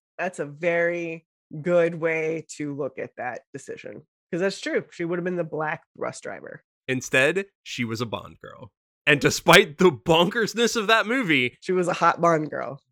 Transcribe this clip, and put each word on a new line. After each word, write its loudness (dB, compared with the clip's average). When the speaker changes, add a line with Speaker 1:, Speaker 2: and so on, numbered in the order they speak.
Speaker 1:
That's -6
a -4
very -4
good 2
way -4
to -6
look -8
at -8
that -8
decision. -14
'Cause -2
that's -2
true. -2
She -8
would -4
have -4
been -4
the -2
black -6
bus -8
driver. -14
Speaker 2:
Instead, 2
she -6
was -4
a -4
Bond -10
girl. -18
And 6
despite 4
the 8
bonkersness 2
of -2
that 2
movie, 0
Speaker 1:
She -4
was 2
a 2
hot 2
Bond 2
girl. -8